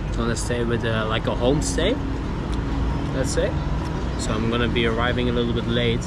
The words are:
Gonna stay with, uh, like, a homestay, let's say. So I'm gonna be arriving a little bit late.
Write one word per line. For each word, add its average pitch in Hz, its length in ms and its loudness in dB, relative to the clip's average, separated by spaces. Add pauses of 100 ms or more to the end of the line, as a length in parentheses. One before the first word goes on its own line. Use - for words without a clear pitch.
(160)
Gonna 117 200 0
stay 120 280 -2
with, 117 200 0
uh, 110 240 0
like, 110 180 0
a 117 80 0
homestay, 156 600 2 (1160)
let's 131 160 0
say. 170 220 0 (640)
So - 140 -2
I'm 113 180 0
gonna 120 180 2
be 117 180 2
arriving 120 420 2
a 123 40 0
little 120 200 0
bit 117 160 0
late. 117 380 2